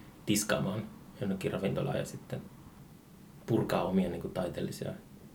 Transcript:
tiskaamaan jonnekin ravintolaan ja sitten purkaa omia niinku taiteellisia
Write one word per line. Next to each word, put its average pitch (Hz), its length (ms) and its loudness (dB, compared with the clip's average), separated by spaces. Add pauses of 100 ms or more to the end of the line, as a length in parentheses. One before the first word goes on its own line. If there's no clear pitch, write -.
(260)
tiskaamaan 101 560 2 (380)
jonnekin 95 320 0
ravintolaan 98 460 2
ja - 60 0
sitten - 360 -8 (1040)
purkaa 90 380 4
omia 92 260 6
niinku 85 180 -2
taiteellisia - 640 -2 (420)